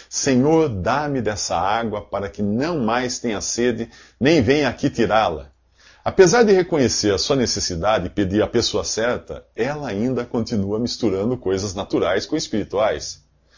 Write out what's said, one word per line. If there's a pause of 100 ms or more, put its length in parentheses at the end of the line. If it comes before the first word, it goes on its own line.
"Senhor,
dá-me
dessa
água
para
que
não
mais
tenha
sede, (300)
nem
venha
aqui
tirá-la." (540)
Apesar
de
reconhecer
a
sua
necessidade
e
pedir
a
pessoa
certa,
ela
ainda
continua
misturando
coisas
naturais
com
espirituais. (360)